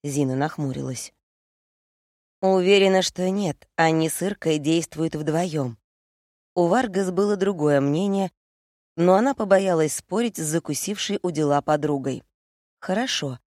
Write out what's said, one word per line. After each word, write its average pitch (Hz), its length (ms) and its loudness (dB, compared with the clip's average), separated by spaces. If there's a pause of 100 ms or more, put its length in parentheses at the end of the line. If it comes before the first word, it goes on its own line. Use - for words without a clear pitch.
Зина 135 320 -2
нахмурилась. 135 760 -6 (1300)
«Уверена, 190 640 4
что 185 260 -4
нет, 190 480 -4
они 160 320 2
с - 120 -6
Иркой 175 360 -2
действуют 160 580 -2
вдвоем». 151 640 -4 (760)
У 175 120 2
Варгас 196 440 0
было 202 260 0
другое 151 420 2
мнение — 185 520 0 (680)
но 180 180 4
она 254 180 2
побоялась 190 600 2
спорить 220 420 -4
с 165 40 -8
закусившей 165 800 -4
у 180 100 -2
дела 143 300 2
подругой. 143 600 -2 (560)
«Хорошо. 185 600 -4 (120)